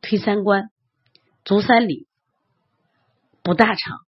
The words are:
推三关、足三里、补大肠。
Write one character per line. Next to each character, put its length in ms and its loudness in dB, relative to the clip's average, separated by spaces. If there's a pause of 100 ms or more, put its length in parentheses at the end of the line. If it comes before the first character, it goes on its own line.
推 180 -4
三 240 -2
关、 260 0 (720)
足 180 2
三 260 2
里、 200 -6 (1300)
补 120 0
大 220 2
肠。 240 -12 (140)